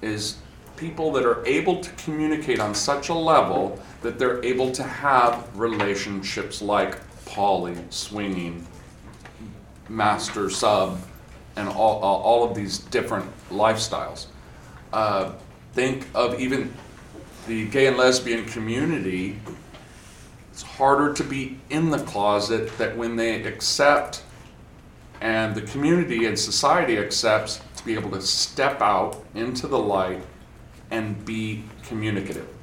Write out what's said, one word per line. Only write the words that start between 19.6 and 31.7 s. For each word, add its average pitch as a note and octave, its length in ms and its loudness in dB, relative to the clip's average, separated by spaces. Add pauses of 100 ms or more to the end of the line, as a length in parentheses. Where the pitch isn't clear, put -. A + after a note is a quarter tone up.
It's - 100 -16
harder C#3+ 520 4
to E3+ 100 -2
be C3+ 340 -6 (120)
in D#3+ 200 2
the D3 100 2
closet G#2 800 0
that A2 180 -2
when A#2 200 -4
they A2+ 280 0
accept - 800 2 (1000)
and A2 340 0
the A2 80 -4
community C#3 640 2
and G#2 120 0
society C#3+ 600 4
accepts G#2+ 640 0 (160)
to - 80 -16
be A2+ 100 -2
able G#2 160 -4
to F#2+ 100 -4
step - 600 0
out G2+ 400 2 (120)
into A#2+ 320 -4
the C#3 120 2
light F#2+ 440 0 (680)
and A2 340 -4
be A2 400 -6 (200)